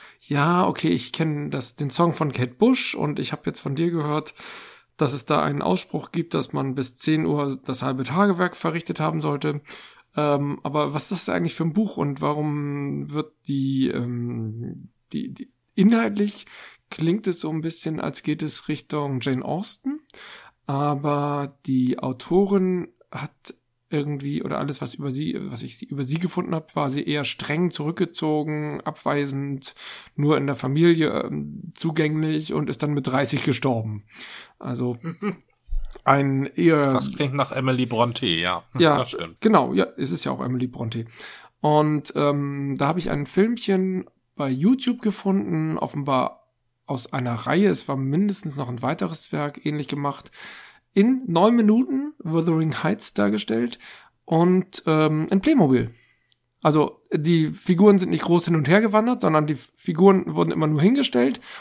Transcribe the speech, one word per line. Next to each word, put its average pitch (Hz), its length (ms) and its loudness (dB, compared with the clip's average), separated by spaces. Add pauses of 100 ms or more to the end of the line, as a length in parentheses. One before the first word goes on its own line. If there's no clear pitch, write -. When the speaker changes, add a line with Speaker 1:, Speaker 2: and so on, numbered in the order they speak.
(220)
Speaker 1:
ja, 170 460 2
okay, - 220 0
ich - 240 0
kenn 147 380 -2
das, 143 240 -6
den 143 160 -4
Song 170 200 4
von 147 220 -2
Kate 123 220 -2
Bush 254 400 2
und 147 240 -2
ich 139 120 -4
hab - 140 -8
jetzt - 140 -4
von 135 160 -4
dir 165 160 0
gehört, 151 420 -2 (640)
dass 139 160 0
es 143 100 -2
da - 180 0
einen 143 200 -2
Ausspruch - 500 -2
gibt, 165 220 -4
dass 151 180 -2
man 135 240 -4
bis 135 220 -4
zehn 156 280 2
Uhr 143 380 -2
das 131 200 -4
halbe 131 200 -4
Tagewerk 180 540 0
verrichtet 165 420 -4
haben 156 220 -2
sollte. 147 400 -2 (560)
Ähm, 143 460 0
aber 143 300 -2
was - 180 -2
ist 185 160 0
das - 60 -2
eigentlich 170 200 -2
für 165 100 -4
ein 160 80 0
Buch 208 240 0
und 143 240 -4
warum 147 920 -4
wird 151 200 -6 (160)
die, 135 400 0
ähm, 120 1000 -6 (240)
die, - 200 -6
die - 180 -16 (240)
inhaltlich 208 720 2 (420)
klingt 170 380 -2
es 175 120 0
so 156 120 -4
ein 156 100 -2
bisschen, 160 400 -4
als 143 220 -6
geht 151 200 -2
es - 240 -6
Richtung 143 540 -4
Jane 131 240 -2
Austen, 226 560 -4 (640)
aber 143 1000 -2
die 127 320 2
Autorin 185 880 0 (220)
hat - 420 -12 (380)
irgendwie, 143 520 -4
oder - 160 -4
alles, 143 220 -6
was - 140 -6
über 143 140 -6
sie, 143 300 -4
was 120 240 -8
ich 127 140 -12
sie, - 80 -14
über 143 180 -6
sie 143 160 -2
gefunden 180 340 -4
hab, 156 220 -6
war 147 140 0
sie 139 140 -4
eher 147 200 -2
streng 160 480 -2
zurückgezogen, 151 1120 -2
abweisend, 139 920 -4 (420)
nur 143 220 4
in 135 100 0
der 139 80 0
Familie, 160 680 2
ähm, - 520 -8
zugänglich 156 800 0
und 151 160 0
ist 143 140 -4
dann 147 100 0
mit 143 140 -2
dreißig 135 360 0
gestorben. 113 600 -2 (560)
Also 123 420 -4
Speaker 2:
<laughs> - 1040 -6
Speaker 1:
ein 139 420 4
eher 156 440 4
Speaker 2:
Das 104 260 0
klingt 135 180 -2
nach 139 180 -2
Emily 131 340 0
Brontë, 113 540 0
ja. 87 240 -2 (140)
Speaker 1:
Ja, 147 220 6
Speaker 2:
Das 120 100 -4
stimmt. - 320 -10
Speaker 1:
genau, 143 320 4
ja, - 140 2 (100)
es 143 140 -4
ist 165 120 -4
ja 139 80 -2
auch - 120 -4
Emily 123 240 -2
Brontë. 113 400 -8 (540)
Und, 151 540 2
ähm, 143 600 0
da 139 100 0
hab 160 100 0
ich 170 120 -2
ein 147 160 -2
Filmchen 190 800 0 (300)
bei 143 160 -2
YouTube 240 500 2
gefunden, 190 800 0
offenbar 139 720 -2 (340)
aus - 260 -6
einer 123 220 -2
Reihe, 143 360 2
es - 180 -2
war 139 100 -4
mindestens 151 580 0
noch 131 140 -6
ein 123 140 -6
weiteres 165 480 -4
Werk 147 340 -4
ähnlich 147 220 -4
gemacht, 143 440 -6 (640)
in 254 340 4
neun 185 280 6
Minuten 262 600 4
Wuthering 160 640 0
Heights - 320 -2
dargestellt 113 640 0 (480)
und, 180 600 2
ähm, 156 420 2
in 196 100 4
Playmobil. 143 540 4 (680)
Also 156 400 2 (100)
die 160 340 4
Figuren 185 520 6
sind 185 100 0
nicht 160 140 0
groß 170 220 4
hin 170 100 2
und 147 120 2
her 190 140 6
gewandert, 226 400 2
sondern 156 240 4
die 151 100 -2
Figuren 180 800 2
wurden 165 180 2
immer 160 140 0
nur 151 160 2
hingestellt 247 600 2 (200)